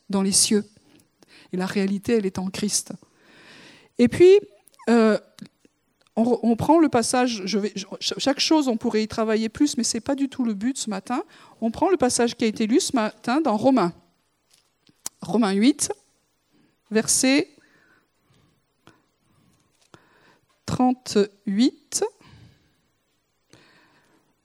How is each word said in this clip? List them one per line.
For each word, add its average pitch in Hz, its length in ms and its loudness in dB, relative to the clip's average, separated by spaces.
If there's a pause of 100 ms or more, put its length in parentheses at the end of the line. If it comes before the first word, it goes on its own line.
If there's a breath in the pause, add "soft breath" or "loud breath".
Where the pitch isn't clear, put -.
dans 196 140 -2
les 196 80 -2
cieux. 208 340 0 (880 soft breath)
Et 180 40 -6
la 185 100 -4
réalité, 196 460 -2
elle 220 120 0
est 190 140 -8
en 185 100 -6
Christ. - 440 -6 (1080 soft breath)
Et 240 80 4
puis, 370 320 8 (500)
euh, 220 300 4 (960)
on, 233 260 0
on 226 140 2
prend 311 240 4
le 302 100 4
passage, 240 560 0
je 196 140 -2
vais, 202 160 -4
je, 190 100 -10 (140)
ch-, - 180 -6
chaque - 220 -2
chose, 302 280 2
on 226 100 0
pourrait 220 260 -2
y 214 40 -6
travailler 220 420 -2
plus, 294 280 -2
mais 233 60 -2
c'est 226 160 -4
pas 277 160 -4
du 269 140 -2
tout 262 140 -6
le 226 120 -2
but 233 240 -4
ce - 100 -8
matin. 247 320 -6 (400 soft breath)
On 226 80 -2
prend 311 200 0
le 381 80 2
passage 240 380 0
qui 240 100 -2
a - 20 2
été 220 180 -2
lu 240 140 2
ce - 160 -2
matin 233 440 -2
dans 269 160 0
Romains. 220 380 2 (1300)
Romains 202 300 0
huit, 220 400 0 (1000)
verset 262 600 0 (3250 soft breath)
trente-huit. « - 1400 -2 (2500 soft breath)